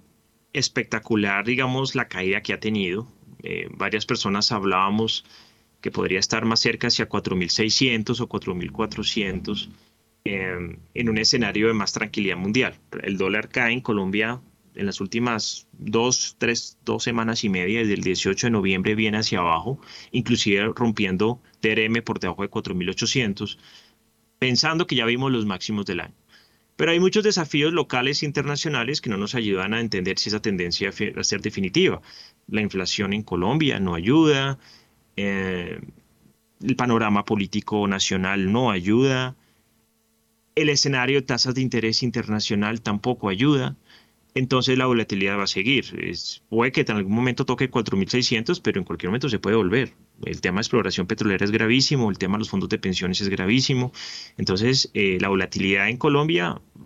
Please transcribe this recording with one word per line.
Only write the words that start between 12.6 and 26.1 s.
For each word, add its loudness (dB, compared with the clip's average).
El -2
dólar -2
cae 2
en -2
Colombia 0
en -4
las -4
últimas -2
dos, 0
tres, -2
dos -2
semanas -2
y 0
media, 0
desde 2
el -2
dieciocho 0
de 2
noviembre 2
viene 0
hacia 0
abajo, -2
inclusive 2
rompiendo 0
T 2
R 2
M 0
por -4
debajo -4
de -4
cuatro -6
mil -4
ochocientos, -4
pensando 0
que -2
ya 2
vimos 2
los 0
máximos -4
del -4
año. -14